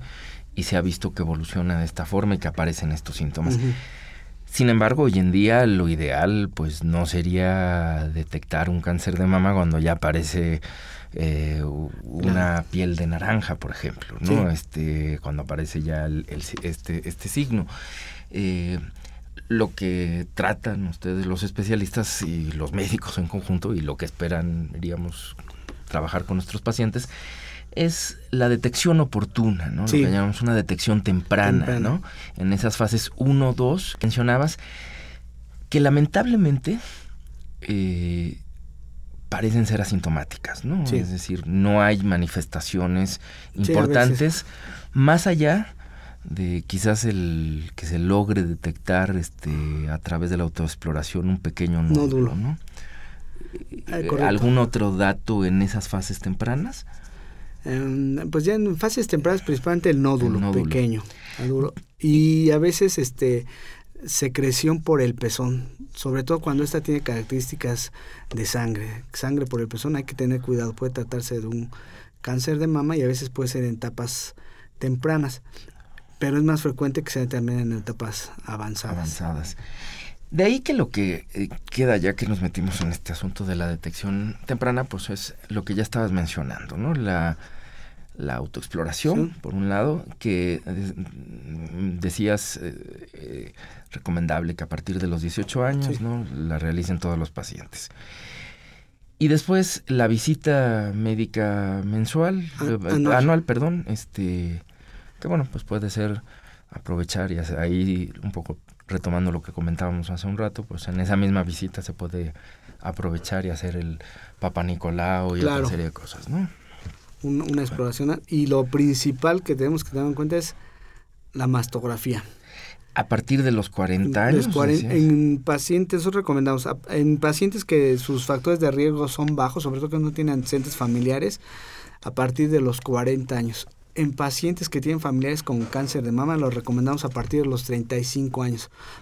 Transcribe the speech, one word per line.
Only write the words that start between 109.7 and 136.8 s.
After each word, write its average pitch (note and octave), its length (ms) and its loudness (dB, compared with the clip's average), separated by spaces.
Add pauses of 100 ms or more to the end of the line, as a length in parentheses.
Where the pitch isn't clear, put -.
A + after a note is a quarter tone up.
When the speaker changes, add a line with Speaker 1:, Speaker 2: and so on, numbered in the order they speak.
Speaker 1:
hace F2+ 160 -6
un G2+ 100 -4
rato, G#2 260 -4
pues F#2 240 -10
en F#2 120 -2
esa F#2+ 180 2
misma G2 260 4
visita F2+ 380 -6
se E2 120 -8
puede F2 400 -6 (460)
aprovechar F2+ 640 -4
y F#2 40 -2
hacer E2+ 260 -4
el E2 240 -6 (400)
Papa F2 240 -2
Nicolau F2+ 720 0
y F2 60 0
Speaker 2:
Claro. C#3+ 180 2
Speaker 1:
otra C3 120 0
serie E2 140 -2
de D#2+ 60 -4
cosas, - 380 -14
¿no? F3 180 -2 (760)
Speaker 2:
Un-, C#3+ 180 -2
una C#3+ 220 -2
exploración. B2+ 640 -2
Y D3+ 200 2
lo C3+ 180 4
principal C#3+ 760 4
que D#3 140 0
tenemos D3+ 280 0
que - 80 -12
tener C3+ 140 -2
en D3 80 0
cuenta D3+ 240 0
es E3 180 -4 (800)
la B2+ 140 0
mastografía. A#2+ 760 0 (720)
Speaker 1:
A G#2+ 120 0
partir C3 360 2
de C3 80 4
los G#2+ 180 2
cuarenta G2 580 2
Speaker 2:
De - 60 6
los A#2+ 120 6
Speaker 1:
años, D#3 100 2
Speaker 2:
cuaren-, C#3+ 260 6
Speaker 1:
decías. A3 120 0
Speaker 2:
en D3+ 500 6
pacientes, F3 560 2
nosotros F#3+ 240 0
recomendamos, C3+ 420 2
a-, C3+ 120 -4 (120)
en D3+ 280 4
pacientes F#3+ 480 2
que C#3 320 6
sus B2+ 280 -2
factores D3+ 340 2
de D#3 120 4
riesgo D3 380 2
son D3 260 0
bajos, C3 280 0
sobre C3+ 160 -2
todo D3 100 -2
que D#3 100 0
no D3+ 140 0
tienen D3+ 220 0
antecedentes C3+ 420 -2
familiares, B2+ 640 0 (600)
a - 80 -8
partir B2+ 380 2
de D3+ 120 6
los B2 180 2
cuarenta B2+ 580 0
años. A#2 300 -4 (280)
En D3 180 0
pacientes D3+ 560 -2
que C#3+ 100 -2
tienen D#3 200 0
familiares C#3+ 420 0
con A#2 240 -2
cáncer C3+ 380 -2
de A#2 80 -2
mama, C#3+ 260 2
los C3+ 160 2
recomendamos B2 500 0